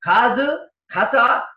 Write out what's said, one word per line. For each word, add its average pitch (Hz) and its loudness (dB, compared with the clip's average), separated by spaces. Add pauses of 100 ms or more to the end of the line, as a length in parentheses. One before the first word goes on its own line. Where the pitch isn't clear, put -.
가드, 247 0 (180)
가사, - 0 (100)